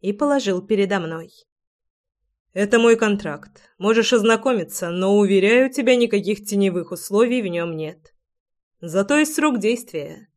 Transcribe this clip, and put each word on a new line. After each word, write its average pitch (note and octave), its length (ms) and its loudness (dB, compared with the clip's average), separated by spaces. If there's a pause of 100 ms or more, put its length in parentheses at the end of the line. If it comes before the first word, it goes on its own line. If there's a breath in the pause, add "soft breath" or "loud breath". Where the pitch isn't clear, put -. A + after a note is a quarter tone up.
и G3 120 -4
положил G3+ 480 -2
передо G3 380 -2
мной. E3 320 -10 (1200)
"Это G#3 240 0
мой A#3 180 4
контракт. G3+ 680 -4 (180)
Можешь G#3 340 2
ознакомиться, A3 800 0
но, F#3+ 260 2
уверяю G#3 540 4
тебя, B3+ 240 2
никаких G#3 500 0
теневых G3 460 -2
условий A#3 500 0
в G3+ 60 -6
нём E3+ 280 -6
нет. D#3 380 -12 (680)
Зато G3 360 0
есть D4+ 160 2
срок C#4+ 240 0
действия. G3+ 800 -6